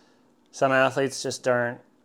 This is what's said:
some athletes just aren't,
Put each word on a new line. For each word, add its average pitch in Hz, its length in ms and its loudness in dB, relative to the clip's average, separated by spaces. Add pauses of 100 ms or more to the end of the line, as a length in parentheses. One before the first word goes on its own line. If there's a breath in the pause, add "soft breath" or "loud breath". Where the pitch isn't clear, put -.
(520 soft breath)
some 135 180 2
athletes 131 540 0
just 131 240 -8
aren't, 123 320 -2 (240)